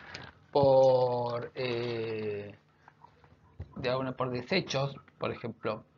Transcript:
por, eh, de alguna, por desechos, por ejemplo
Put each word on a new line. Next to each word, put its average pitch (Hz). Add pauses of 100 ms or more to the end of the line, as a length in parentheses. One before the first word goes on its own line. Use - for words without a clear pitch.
(520)
por, 127
eh, 113 (1200)
de 131
alguna, 131
por 127
desechos, 127 (240)
por 113
ejemplo 110 (120)